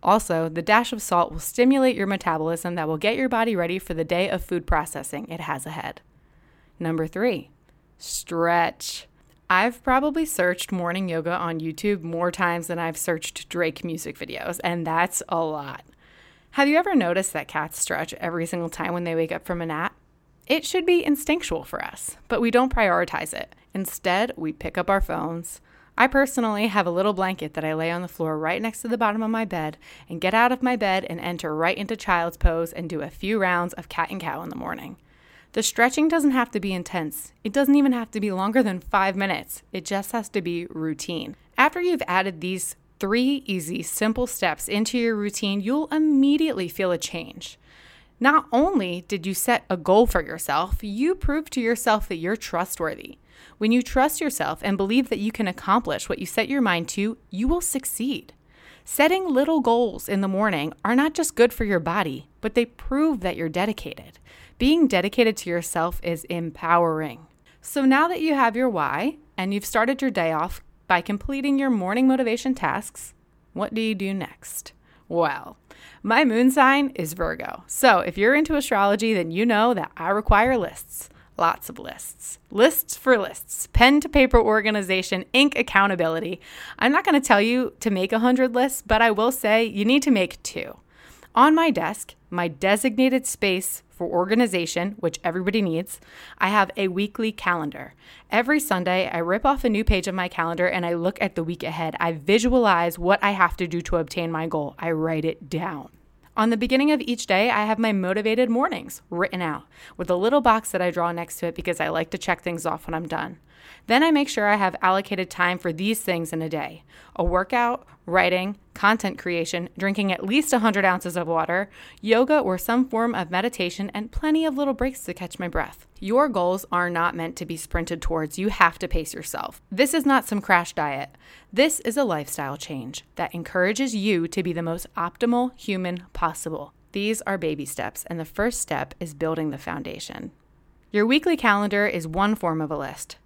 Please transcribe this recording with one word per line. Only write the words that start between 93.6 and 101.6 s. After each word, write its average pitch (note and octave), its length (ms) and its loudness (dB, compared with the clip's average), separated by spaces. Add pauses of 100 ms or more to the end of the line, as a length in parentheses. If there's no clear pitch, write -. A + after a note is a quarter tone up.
for - 180 -8
organization, F3+ 920 0
which E3 260 -2
everybody F#3 380 0
needs, F3 380 -2 (380)
I F#3 100 2
have G3 280 2
a G3 120 0
weekly G#3 440 -2
calendar. E3+ 600 -4 (360)
Every B3 300 2
Sunday, F3+ 480 0
I E3+ 100 -4
rip F3+ 280 0
off C#4 180 2
a A#3+ 60 4
new G#3+ 140 2
page F#3+ 220 2
of F#3+ 80 -4
my F3+ 140 -2
calendar E3+ 380 0
and F3+ 180 0
I E3+ 80 0
look F3 300 -2
at F#3+ 120 -2
the E3 100 -2
week E3+ 180 -6